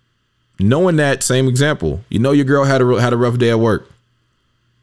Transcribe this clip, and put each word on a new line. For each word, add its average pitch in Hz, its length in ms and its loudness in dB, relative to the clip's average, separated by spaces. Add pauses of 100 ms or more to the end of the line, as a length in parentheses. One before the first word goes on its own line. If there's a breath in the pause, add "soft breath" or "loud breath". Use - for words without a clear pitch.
(580)
Knowing 156 400 0
that, 139 260 0
same 131 240 0
example. 123 600 -2
You - 100 -4
know 131 120 0
your 143 140 2
girl 139 180 0
had 135 180 0
a, 123 200 2
had 120 100 0
a 120 60 -2
rough 120 200 0
day 120 120 2
at 113 100 0
work. 113 300 -2 (920)